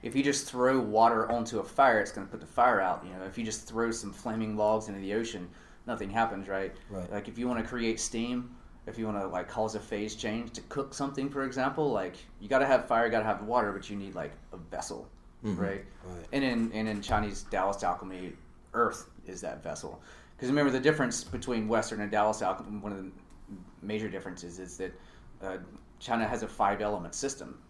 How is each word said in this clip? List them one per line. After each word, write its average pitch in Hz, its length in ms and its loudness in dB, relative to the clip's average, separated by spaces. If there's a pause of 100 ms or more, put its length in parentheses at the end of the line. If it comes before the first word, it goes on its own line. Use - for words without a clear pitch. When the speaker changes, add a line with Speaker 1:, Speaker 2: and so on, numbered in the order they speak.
Speaker 1:
If 120 120 -4
you 135 80 6
just 139 240 2
throw 127 320 6
water 110 520 6
onto 117 280 0
a 95 40 -2
fire, 123 360 6
it's 101 120 0
gonna 95 160 -8
put - 140 -10
the 78 60 -14
fire 120 340 6
out. 85 240 0
You 92 80 -10
know, 92 120 -10
if 98 120 -8
you 120 80 -4
just 107 220 -6
throw 113 220 0
some 110 240 -4
flaming 110 440 -4
logs 107 320 4
into 98 100 -8
the 98 140 -4
ocean, 107 360 -2 (380)
nothing 110 240 -4
happens, 101 360 0
right? 98 280 -2 (160)
Speaker 2:
Right. 92 200 -6
Speaker 1:
Like, 104 160 -4
if - 120 -10
you 123 80 0
wanna 117 160 0
create 113 360 -2
steam, 123 560 -2 (300)
if 104 120 -8
you 113 80 -2
wanna, 101 220 0
like, 90 200 -2
cause 110 280 -2
a 104 40 -2
phase 107 360 -4
change 113 380 -4
to - 80 -10
cook 139 340 -6
something, 139 340 -2
for 139 140 -2
example, 135 480 0
like, 92 240 -2 (240)
you 104 100 -12
gotta 131 160 6
have 131 220 6
fire, 117 180 6
you 110 60 2
gotta 110 140 4
have 107 180 0
water, 110 280 2
but 98 180 -6
you 104 60 -4
need, 98 200 -8
like, 73 160 -4 (220)
a 95 40 -14
vessel, - 500 -10 (360)
Speaker 2:
Mm-hmm. 101 180 0
Speaker 1:
right? 98 240 -2 (200)
Speaker 2:
Right. 87 280 -12
Speaker 1:
And 139 100 2
in, 117 300 2
and 110 140 0
in 104 140 -2
Chinese 107 500 0
Taoist 98 320 0
alchemy, 92 500 -4 (400)
earth - 360 0 (160)
is 92 160 -10
that 78 220 -8
vessel. - 380 -8 (360)
'Cause 127 120 -4
remember, 143 220 6
the 131 80 2
difference 131 440 4
between 120 440 -2
Western 110 340 0
and 104 100 -2
Taoist 107 300 4
alchemy, 101 380 -2
one 104 120 -6
of 98 120 -6
the 92 80 -10 (680)
major 107 280 -2
differences 90 500 -8
is 92 180 -10
that, 90 140 -4 (520)
uh, 95 140 -6 (420)
China 117 280 2
has 107 160 0
a 107 40 -4
five-element 101 680 0
system - 420 -6 (120)